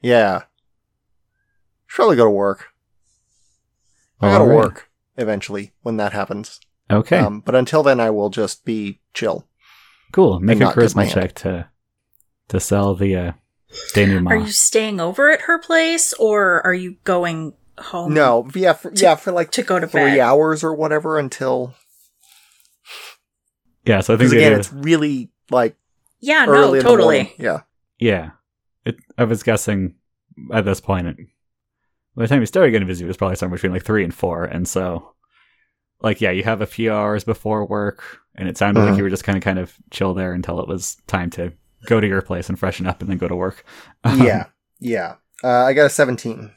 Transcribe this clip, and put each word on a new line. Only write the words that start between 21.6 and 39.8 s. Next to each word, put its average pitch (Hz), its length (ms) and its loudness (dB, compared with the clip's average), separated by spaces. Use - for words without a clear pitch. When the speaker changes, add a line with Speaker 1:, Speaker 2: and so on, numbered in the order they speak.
Speaker 2:
Yeah, 104 160 2
so 110 120 0
I 113 40 2
think 123 100 4
Speaker 1:
'Cause 120 40 6
Speaker 2:
the 120 60 6
Speaker 1:
again, 151 160 6
Speaker 2:
idea 104 60 2
Speaker 1:
it's 101 140 -8
really, 147 580 -2
like, 120 260 0
Speaker 3:
Yeah, 294 280 0
Speaker 1:
early 143 140 6
Speaker 3:
no, 139 120 6
Speaker 1:
in 135 60 4
the 131 40 0
Speaker 3:
totally. 220 340 6
Speaker 1:
morning. - 220 -4
Yeah. 101 220 -4
Speaker 2:
Yeah. 95 300 0
It, 113 120 -6
I 123 60 2
was 113 200 -2
guessing 101 520 -2
at 107 120 0
this 98 160 -2
point, 92 260 -4
it, 78 100 -10
by 117 80 -4
the 113 40 -2
time 135 140 2
you 110 40 0
started 165 260 2
getting 101 160 0
busy, 90 180 -8
it - 20 -8
was 92 100 -8
probably 92 200 -2
somewhere 90 200 -6
between, 90 160 -4
like, 90 100 -6
three 107 200 0
and 87 100 -6
four, 85 320 -6
and 87 220 -6
so, 90 460 -6
like, 110 200 -2
yeah, 101 100 0
you 92 120 -4
have 110 180 -2
a 107 60 -4
few 113 260 -4
hours 104 300 -4
before 107 420 -4
work, - 540 -8
and 95 120 -8
it 90 100 -8
sounded 101 240 0
like 104 80 2
Speaker 1:
Mm-hmm. 98 80 2
Speaker 2:
you 98 60 -2
were 98 60 -4
just 95 140 -8
kinda, 98 180 -4
kind 95 180 -4
of 90 160 -12